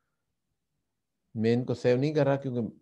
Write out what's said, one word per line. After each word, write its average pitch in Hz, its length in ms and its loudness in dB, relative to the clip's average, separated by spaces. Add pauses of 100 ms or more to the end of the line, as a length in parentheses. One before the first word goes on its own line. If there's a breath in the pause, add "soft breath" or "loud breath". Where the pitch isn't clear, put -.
(1400)
मैं 113 180 2
इनको 123 220 0
सेव 123 240 2
नहीं 151 140 0
कर 147 120 2
रहा 139 120 2
क्योंकि 123 240 -6 (200)